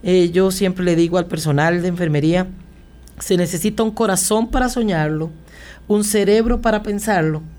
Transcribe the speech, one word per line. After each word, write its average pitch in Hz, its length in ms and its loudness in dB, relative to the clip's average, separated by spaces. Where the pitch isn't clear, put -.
Eh, 180 280 4
yo 190 200 2
siempre 185 320 -2
le 175 100 2
digo 170 240 2
al 175 80 -2
personal 160 560 0
de 180 60 -2
enfermería, 170 580 0
se - 180 0
necesita 180 460 -2
un 220 80 0
corazón 214 580 0
para 254 200 0
soñarlo, 160 640 -2
un 208 160 2
cerebro 214 560 2
para 214 240 0
pensarlo 185 580 -2